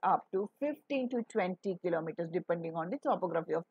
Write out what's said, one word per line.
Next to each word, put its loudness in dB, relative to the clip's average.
up 4
to 0
fifteen -2
to 0
twenty 0
kilometers -2
depending -2
on -2
the -4
topography 0
of 0